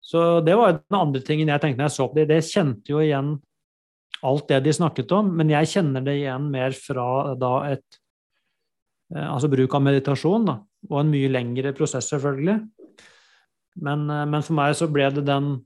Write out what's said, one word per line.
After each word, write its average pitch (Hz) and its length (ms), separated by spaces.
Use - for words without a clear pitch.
Så 170 380
det 170 100
var 220 160
jo 160 80
den - 180
andre 143 280
tingen 151 260
jeg 143 100
tenkte 139 200
når 147 80
jeg - 80
så 131 100
på 143 100
det. 151 120
Det 156 180
kjente 143 460
jo 151 100
igjen 147 300
alt 139 240
det 135 140
de 151 100
snakket 147 400
om, 202 240
men 156 140
jeg 151 220
kjenner 135 320
det 143 160
igjen 139 320
mer 131 200
fra 131 640
da 127 140
et, - 260
eh, 151 140
altså 139 240
bruk 131 240
av 139 80
meditasjon 139 640
da, 147 80
og 147 120
en 151 100
mye 135 180
lengre 127 480
prosess 143 360
selvfølgelig. 143 440
Men, 147 260
eh, 147 160
men 147 220
for 165 100
meg 147 220
så 170 100
ble 143 240
det 143 140
den 143 240